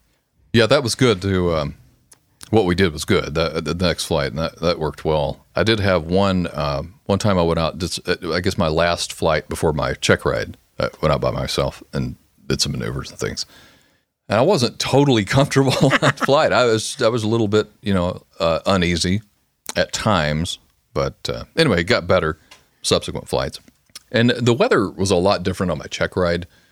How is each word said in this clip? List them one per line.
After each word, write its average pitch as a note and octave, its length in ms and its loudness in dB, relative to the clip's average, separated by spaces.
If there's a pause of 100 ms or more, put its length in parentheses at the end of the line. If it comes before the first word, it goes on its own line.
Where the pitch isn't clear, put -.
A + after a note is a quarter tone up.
(520)
Yeah, A2+ 140 6
that C#3 160 4
was A2+ 120 -2
good A2 280 2
to, F#2 320 0
um, D2 200 -2 (760)
what G#2+ 140 4
we F2+ 100 2
did F2 180 2
was D2+ 120 -10
good, C#2+ 300 0
that, D#2+ 300 -2
the E2+ 100 -4
next F2 320 -2
flight, D2 240 -2
and C2+ 80 -8
that, D#2+ 220 -6
that E2 180 0
worked D2+ 260 -6
well. D2+ 400 -2 (100)
I - 80 0
did G#2+ 180 2
have F#2 240 2
one, F#2 440 0
uh, D2 340 -4 (240)
one G2+ 120 0
time G2 200 0
I F2 40 2
went E2 160 0
out, D#2+ 200 -2
just, E2+ 300 -6
uh, E2+ 80 0 (160)
I F2+ 80 -2
guess F#2 160 -2
my E2+ 120 0
last E2 440 0
flight D#2 360 -2
before D#2+ 260 -2
my C2 200 -2
check - 300 2
ride, - 320 -4 (220)
I - 100 -4 (140)
went D#2 100 2
out B1+ 80 0
by B1+ 100 0
myself C2+ 520 -4 (100)
and C2 240 -6 (300)
did C#2 160 -2
some C#2+ 100 -2
maneuvers B1 380 -8
and - 80 -18
things. G#1+ 260 -6 (840)
And G#2 80 2
I A#2+ 40 4
wasn't C#3+ 360 0
totally C3 460 2
<laughs> C3 120 -2
comfortable C3+ 460 2
on D3 180 4
that C#3 180 0
flight. C#3 340 2
I A#2 120 4
was, A2+ 380 0
I A2+ 60 4
was A#2 160 0
a G#2+ 40 -2
little A2+ 200 0
bit, G#2 200 2 (140)
you G2+ 100 -2
know, F2+ 300 -2 (180)
uh, E2 240 2
uneasy F2+ 560 0 (560)
at - 160 -2
times, D#2+ 640 0 (360)
but, C#2 220 -4 (120)
uh, - 160 -8 (120)
anyway, A#2 240 2
it F2 40 -2
got F#2+ 220 0
better E2+ 320 2 (440)
subsequent - 460 -2
flights. C2+ 320 -4 (500)
And A#2+ 200 2
the A#2 240 2
weather E3 340 2
was F#2+ 220 -4
a F#2 60 4
lot F2+ 260 2
different F#2 280 -4
on D2+ 80 -4
my - 80 -12
check - 300 -4
ride. F2 300 -2 (260)